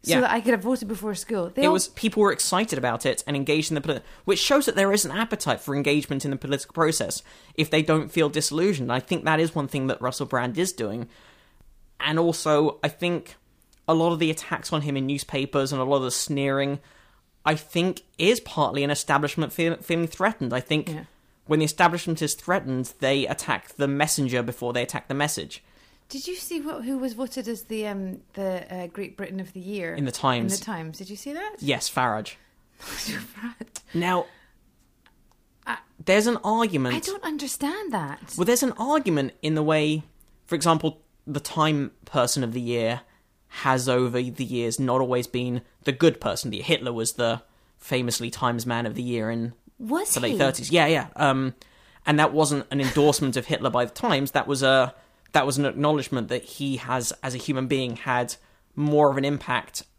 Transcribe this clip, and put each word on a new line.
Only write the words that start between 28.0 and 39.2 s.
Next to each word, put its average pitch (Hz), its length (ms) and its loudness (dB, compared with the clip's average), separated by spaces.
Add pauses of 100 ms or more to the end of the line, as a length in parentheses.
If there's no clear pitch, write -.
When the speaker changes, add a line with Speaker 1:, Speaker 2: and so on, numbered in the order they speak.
Speaker 1:
the, 190 380 -4
uh, 180 160 -8
Great - 280 -10
Britain 190 240 -8
of 185 120 -12
the 190 80 -14
Year? 180 340 -6
Speaker 2:
In 147 100 -2
the 123 80 -4
Times. 127 420 0
Speaker 1:
In - 60 -4
the - 40 -14
Times. 160 340 -8
Did 190 120 -14
you 208 60 -12
see 285 160 -12
that? 392 260 -10
Speaker 2:
Yes, 139 320 -2
Farage. 110 440 -2 (220)
Speaker 1:
<laughs> - 240 -20
Farage. - 1000 -10 (140)
Speaker 2:
Now, 175 320 0 (1400)
Speaker 1:
I 220 120 -6 (260)
Speaker 2:
there's 208 220 6
an 240 180 0
argument. 185 500 2
Speaker 1:
I - 60 -2
don't 392 240 -8
understand 302 680 -4
that. 151 440 -6
Speaker 2:
Well, 175 80 2
there's 240 180 4
an 262 100 0
argument 214 600 0 (100)